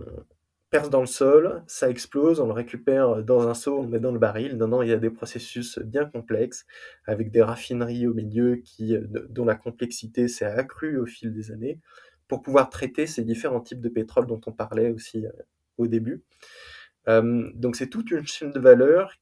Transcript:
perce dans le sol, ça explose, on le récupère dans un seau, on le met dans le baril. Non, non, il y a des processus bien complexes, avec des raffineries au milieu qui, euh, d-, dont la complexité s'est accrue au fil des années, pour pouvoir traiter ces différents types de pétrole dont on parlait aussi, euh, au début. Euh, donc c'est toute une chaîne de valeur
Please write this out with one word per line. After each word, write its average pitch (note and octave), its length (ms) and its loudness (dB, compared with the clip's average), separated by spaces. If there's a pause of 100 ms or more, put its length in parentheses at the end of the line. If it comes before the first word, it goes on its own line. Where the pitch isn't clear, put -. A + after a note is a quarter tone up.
(680)
perce D3 200 0
dans C3+ 120 2
le B2+ 60 -2
sol, D#3+ 600 4
ça - 220 -2
explose, D3 500 -2
on B2 80 0
le G#2+ 60 -2
récupère A#2+ 720 0
dans A#2+ 240 4
un A#2 60 0
seau, C#3 260 -4
on C3+ 40 -4
le A#2 60 -8
met A#2 100 -2
dans B2+ 120 -2
le A#2 80 -2
baril. A2+ 380 0
Non, A2 100 0
non, B2 140 0
il A#2 80 0
y A2+ 40 2
a A2 40 2
des A2+ 120 0
processus A#2+ 720 -10
bien B2+ 260 -4
complexes, A#2 600 -6 (400)
avec G#2+ 260 -4
des A2+ 100 6
raffineries A#2+ 680 -2
au A#2 60 0
milieu A#2 440 0
qui, A2+ 380 -4
euh, G2+ 60 -2
d-, G#2+ 280 -8
dont A#2+ 160 -4
la A2 100 2
complexité A#2+ 720 -6
s'est A#2+ 180 -6
accrue C3+ 520 -6
au A#2+ 80 -4
fil A#2 280 -10
des G#2+ 180 -12
années, A#2+ 280 -10 (480)
pour B2+ 140 -6
pouvoir C3+ 280 4
traiter D3+ 380 -6
ces B2 160 -6
différents A#2 380 -4
types B2+ 200 -14
de A#2 80 -4
pétrole A2+ 360 0
dont A2+ 220 -8
on A2+ 40 -12
parlait A2+ 400 -2
aussi, A2 340 -8
euh, - 60 -10 (460)
au A#2+ 100 0
début. A2+ 360 -4 (840)
Euh, A2+ 460 4
donc A#2+ 220 -4
c'est B2+ 120 -6
toute A3 240 -8
une D3+ 140 -4
chaîne C#3+ 260 -10
de C#3 80 -6
valeur C3 640 10